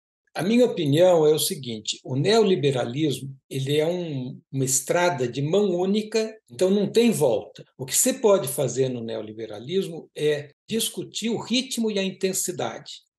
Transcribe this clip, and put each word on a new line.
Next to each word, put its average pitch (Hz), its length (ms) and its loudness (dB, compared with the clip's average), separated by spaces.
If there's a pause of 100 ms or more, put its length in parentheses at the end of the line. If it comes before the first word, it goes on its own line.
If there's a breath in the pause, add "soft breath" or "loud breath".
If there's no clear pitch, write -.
(360)
A 151 80 -4
minha 233 200 4
opinião 165 640 4
é 156 80 6
o 156 60 0
seguinte, 120 640 -6
o 127 120 -6
neoliberalismo, 143 1200 0 (140)
ele 139 280 -2
é 151 100 2
um, 147 520 -6 (120)
uma 135 120 -2
estrada 147 640 0
de 131 140 -4
mão 180 300 2
única, 214 640 -2 (160)
então 185 200 0
não 196 200 2
tem 226 220 4
volta. 135 540 0 (100)
O - 80 -10
que - 140 -4
se 254 160 2
pode 190 340 4
fazer 131 420 0
no 120 120 -6
neoliberalismo 113 1120 -6
é 151 360 -2 (180)
discutir 220 640 -4
o 180 100 -2
ritmo 233 480 -2
e 196 80 -2
a 190 60 0
intensidade 185 1000 -6 (180)